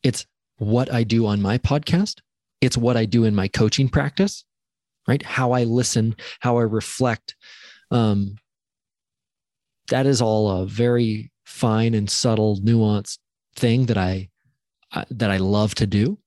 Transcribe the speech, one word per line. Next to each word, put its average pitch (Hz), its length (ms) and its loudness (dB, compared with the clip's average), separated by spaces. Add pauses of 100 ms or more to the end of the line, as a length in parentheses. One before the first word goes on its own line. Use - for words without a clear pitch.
It's - 220 -2 (320)
what 113 340 0
I 117 120 0
do 113 240 0
on 104 140 0
my 98 160 0
podcast. 151 640 -2 (400)
It's 127 180 0
what 120 200 2
I 113 80 2
do 113 180 2
in 107 120 2
my 95 120 0
coaching 120 400 0
practice, 143 560 -2 (640)
right? - 140 0
How 127 300 -2
I 123 120 2
listen, 117 520 0 (240)
how 120 180 0
I 120 60 2
reflect. 113 720 -2 (560)
Um, 101 440 0 (1500)
that 131 160 2
is 135 160 2
all 107 280 2
a 95 160 -2
very 113 680 0 (140)
fine 113 480 0
and 104 160 -2
subtle, 107 520 0
nuanced 107 580 0 (360)
thing 120 300 2
that 113 120 0
I, 92 320 -2 (640)
uh, - 200 -8
that 110 200 -2
I 95 60 0
love 101 380 0
to 107 120 0
do. 107 400 0